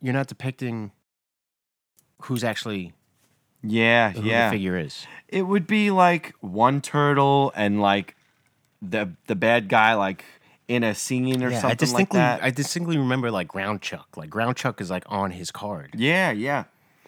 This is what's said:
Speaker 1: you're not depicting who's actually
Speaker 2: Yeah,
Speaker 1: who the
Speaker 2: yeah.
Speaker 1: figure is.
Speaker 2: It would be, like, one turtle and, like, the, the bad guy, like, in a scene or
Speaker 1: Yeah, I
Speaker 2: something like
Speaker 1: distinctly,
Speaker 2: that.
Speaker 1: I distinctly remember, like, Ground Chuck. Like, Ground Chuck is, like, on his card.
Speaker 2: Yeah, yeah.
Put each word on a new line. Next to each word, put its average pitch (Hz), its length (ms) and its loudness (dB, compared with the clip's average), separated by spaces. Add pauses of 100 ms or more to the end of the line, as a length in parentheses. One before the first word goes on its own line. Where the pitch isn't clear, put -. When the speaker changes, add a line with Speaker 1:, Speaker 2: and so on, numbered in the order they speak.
Speaker 1:
you're 127 140 -4
not 135 140 -2
depicting 117 640 -8 (1300)
who's 120 200 -4
actually 104 520 -6 (680)
Speaker 2:
Yeah, 113 500 4
Speaker 1:
who 110 100 -8
the 104 60 -2
Speaker 2:
yeah. 113 220 2
Speaker 1:
figure 92 280 -2
is. 87 280 -8 (220)
Speaker 2:
It 190 140 -2
would 185 240 0
be, 208 240 2
like, 180 500 2
one 113 400 0
turtle 139 760 2
and, 104 280 0
like, 101 340 2 (640)
the, 101 320 -4 (140)
the 110 100 -2
bad 110 320 2
guy, 110 260 6
like, 98 300 -2 (440)
in 120 140 0
a 110 120 0
scene 127 480 -2
or 123 80 0
Speaker 1:
Yeah, 120 80 -2
I - 20 -2
Speaker 2:
something 131 80 2
like 120 100 0
Speaker 1:
distinctly, 123 400 0
Speaker 2:
that. 123 240 2
Speaker 1:
I 127 80 0
distinctly 160 460 -4
remember, 127 340 0
like, 92 180 -4
Ground 98 340 -6
Chuck. - 340 -12
Like, 80 140 -14
Ground 117 260 -2
Chuck - 240 -4
is, 95 100 -8
like, 90 160 -4
on 98 260 -2
his 87 180 -12
card. 90 460 -12
Speaker 2:
Yeah, 160 340 2
yeah. 120 340 -4 (440)